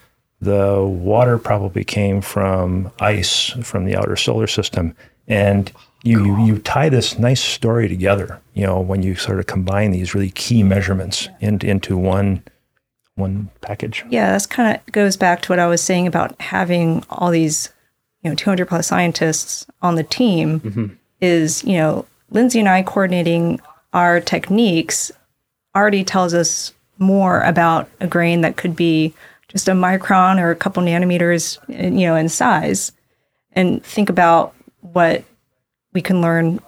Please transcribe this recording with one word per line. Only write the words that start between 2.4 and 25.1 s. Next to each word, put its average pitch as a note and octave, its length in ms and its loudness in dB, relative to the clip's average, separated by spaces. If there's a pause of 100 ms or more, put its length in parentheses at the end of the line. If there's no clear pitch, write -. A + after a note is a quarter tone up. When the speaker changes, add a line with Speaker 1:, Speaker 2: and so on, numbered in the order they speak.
Speaker 1:
ice G2+ 500 0 (140)
from F#2+ 220 -4
the F#2+ 100 -2
outer G2 220 -2
solar A2 300 0
system." F2+ 480 -4 (320)
And G2+ 440 0 (320)
you, A2+ 220 4
you, G2+ 200 2
you G#2+ 140 4
tie D3 300 0
this B2 280 0
nice B2 240 2
story A#2 460 -2
together, F#2 540 -2 (120)
you G2+ 120 -2
know, F#2+ 160 0
when F#2+ 220 -2
you F#2 120 -2
sort G2 240 -4
of G2 80 -6
combine G2 440 0
these F2+ 220 -4
really G2 180 -2
key A#2 320 0
measurements F#2+ 680 0 (100)
in, G#2 260 -2
into G2 320 -2
one, F#2+ 460 0 (720)
one G2 340 -6 (120)
package. - 480 -10
Speaker 2:
Yeah, G#3 240 0
that's G3+ 120 -2
kinda - 360 0 (100)
goes G3+ 240 0
back F3+ 280 2
to - 100 -4
what F3 60 2
I F3 80 2
was E3+ 140 0
saying F3+ 260 0
about - 340 -2
having F3 680 0
all F3 220 -2
these, D#3+ 380 0 (520)
you E3 80 -4
know, D3+ 60 -4
two - 140 -2
hundred F#3 180 0
plus E3+ 180 -2
scientists E3+ 800 -2 (160)
on F3 140 0
the D#3+ 80 0
team D#3+ 560 0
Speaker 3:
Mm-hmm. G#2+ 260 -6 (360)
Speaker 2:
is, E3+ 420 0
you F#3 140 0
know, D#3 280 0 (260)
Lindsay A#3+ 280 2
and G#3 80 4
I F#3+ 160 4
coordinating F3 800 0 (320)
our F3 260 4
techniques F3 880 0 (640)